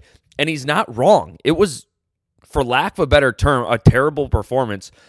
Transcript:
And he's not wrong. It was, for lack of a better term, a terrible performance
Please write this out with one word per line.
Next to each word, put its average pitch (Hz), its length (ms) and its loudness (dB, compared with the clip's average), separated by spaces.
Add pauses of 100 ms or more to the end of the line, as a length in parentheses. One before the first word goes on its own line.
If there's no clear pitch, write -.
(400)
And 147 80 -2
he's 151 180 -6
not 151 300 -4
wrong. 123 480 2
It 160 140 0
was, 170 300 -2 (580)
for 143 180 -4
lack 127 340 -2
of 185 60 0
a 147 40 -4
better 139 260 2
term, 135 360 0
a 117 80 0
terrible 139 520 2
performance 110 600 -4 (200)